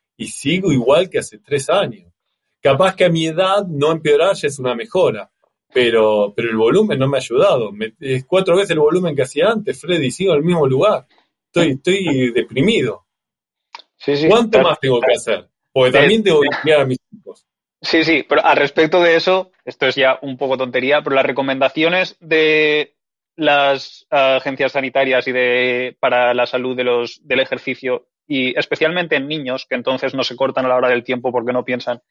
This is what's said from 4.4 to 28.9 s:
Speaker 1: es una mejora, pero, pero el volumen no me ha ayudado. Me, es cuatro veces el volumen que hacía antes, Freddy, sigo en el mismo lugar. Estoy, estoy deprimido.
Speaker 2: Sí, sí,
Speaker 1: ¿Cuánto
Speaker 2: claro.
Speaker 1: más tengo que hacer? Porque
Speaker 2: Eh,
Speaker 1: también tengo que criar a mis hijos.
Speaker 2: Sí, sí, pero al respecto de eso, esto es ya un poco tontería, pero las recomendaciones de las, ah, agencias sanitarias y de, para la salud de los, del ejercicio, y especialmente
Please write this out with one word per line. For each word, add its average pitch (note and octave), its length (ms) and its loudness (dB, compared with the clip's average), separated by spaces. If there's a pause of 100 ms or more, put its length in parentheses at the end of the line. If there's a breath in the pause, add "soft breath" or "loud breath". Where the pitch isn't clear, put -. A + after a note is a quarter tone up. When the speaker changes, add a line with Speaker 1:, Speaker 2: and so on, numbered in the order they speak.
Speaker 1:
es C3+ 100 -10
una B2 160 -4
mejora, C3 560 -2 (420)
pero, A2 640 2
pero A#2 160 -4
el A2 60 -4
volumen C#3+ 420 2
no C3 80 0
me C#3 120 0
ha - 20 -8
ayudado. B2+ 500 0
Me, A2 300 -10
es C3 240 -4
cuatro F#3 320 2
veces G3 140 0
el D#3 100 0
volumen D#3+ 340 2
que C3+ 80 0
hacía D#3+ 280 0
antes, G#3+ 300 -4
Freddy, D#3+ 300 -2
sigo F3+ 220 0
en D3 60 2
el D3 60 -2
mismo E3 220 2
lugar. D3 400 0 (400)
Estoy, E3 260 0
estoy C#3+ 600 0
deprimido. B2 720 -2 (920)
Speaker 2:
Sí, C#3+ 200 -2
sí, D3+ 100 0
Speaker 1:
¿Cuánto A3 260 4
Speaker 2:
claro. F3+ 180 4
Speaker 1:
más D3 100 -2
tengo B2+ 200 0
que - 140 2
hacer? - 340 -4 (240)
Porque - 180 4
Speaker 2:
Eh, - 20 -4
Speaker 1:
también A3 320 4
tengo D#3+ 160 4
que C#3 80 2 (140)
criar D3+ 180 4
a C3 60 0
mis B2+ 120 -4 (140)
hijos. - 340 -20 (340)
Speaker 2:
Sí, D#3+ 220 0
sí, D#3 260 0
pero D3 160 2
al D3+ 120 4
respecto D#3 440 2
de E3+ 140 4
eso, F#3 380 0 (120)
esto B2+ 220 -6
es B2+ 80 0
ya C3 280 2
un C3+ 140 -10
poco C3 220 -2
tontería, C3 420 0
pero C#3+ 140 -4
las C3+ 100 4
recomendaciones C#3 960 -2
de D#3 800 0 (400)
las, C#3+ 720 0
ah, C3+ 260 2
agencias C3+ 360 -4
sanitarias C3 560 -2
y B2+ 40 -2
de, B2 680 -2
para B2 340 2
la B2 120 0
salud B2+ 300 -4
de B2+ 60 -2
los, A#2+ 400 -2
del B2+ 160 -4
ejercicio, B2+ 680 -4 (180)
y C3 320 -4
especialmente D#3+ 560 -2